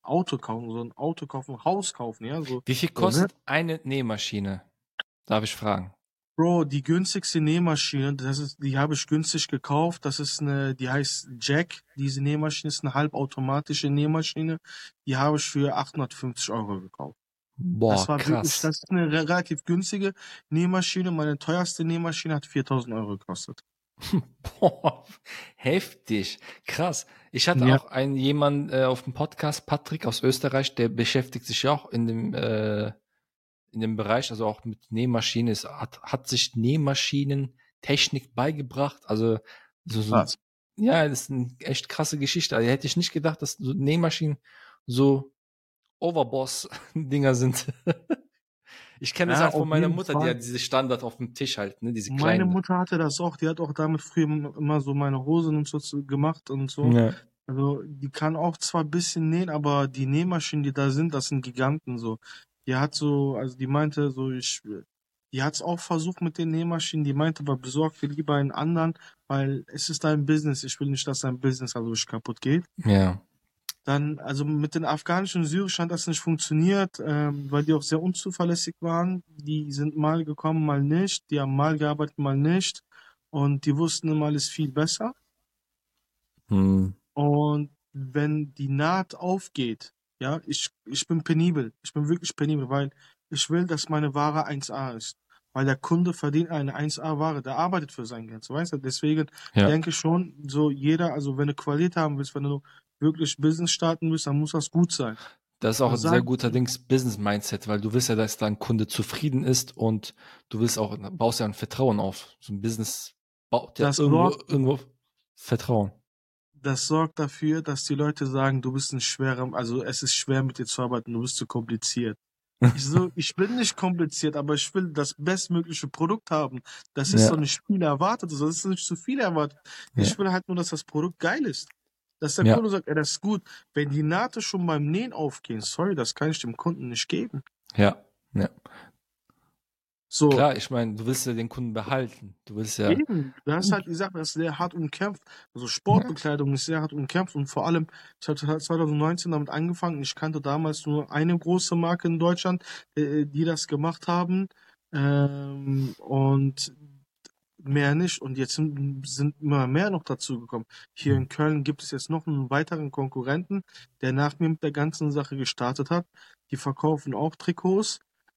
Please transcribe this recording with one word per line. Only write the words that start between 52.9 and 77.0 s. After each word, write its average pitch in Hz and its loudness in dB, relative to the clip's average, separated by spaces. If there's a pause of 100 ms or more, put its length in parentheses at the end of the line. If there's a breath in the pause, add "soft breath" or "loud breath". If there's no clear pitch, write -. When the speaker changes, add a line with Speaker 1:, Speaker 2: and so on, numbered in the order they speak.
Speaker 1:
das 156 0
auch, 175 -2
die 156 0
hat 160 0
auch 147 -4
damit 156 0
früher - 0
im-, 147 0 (100)
immer 151 2
so 139 -2
meine 139 0
Hosen 160 2
und 151 0
so 151 -4
zu-, 143 -6
gemacht 139 0
und 135 -4
so. 139 4
Speaker 2:
Ja. 117 6 (340)
Speaker 1:
Also 139 0
die 139 -10
kann 156 -2
auch 165 0
zwar - -2
ein 147 -6
bisschen 165 0
nähen, 175 0
aber 143 2
die 135 -4
Nähmaschinen, 156 0
die 139 0
da 139 2
sind, 151 2
das 135 -2
sind 135 -2
Giganten 127 -2
so. 113 -4 (480 loud breath)
Die 131 0
hat 143 0
so, 143 0
also 127 -6
die 131 -4
meinte 147 0
so, 131 -4
ich, 127 -6 (720)
die 131 -2
hat's 151 -2
auch 170 -2
versucht 170 -2
mit 165 -2
den 165 -2
Nähmaschinen, 160 -2
die 139 2
meinte, 151 0
aber 139 0
besorg 139 -2
dir - -2
lieber 147 -2
einen 139 2
anderen, 165 0 (340 loud breath)
weil 139 -2
es - -6
ist 156 -4
dein 151 2
Business, 151 2
ich - -8
will 139 0
nicht, 135 -4
dass 135 -2
dein 127 -2
Business 127 -2
dadurch 113 -4
kaputt 113 -8
geht. 156 2 (180)
Speaker 2:
Ja. 98 6 (640)
Speaker 1:
Dann, 147 0
also 139 -4
mit 151 0
den 165 -2
afghanischen 175 0
und 156 2
syrischen 175 0
hat 170 -2
das 165 -4
nicht 160 -2
funktioniert, 175 2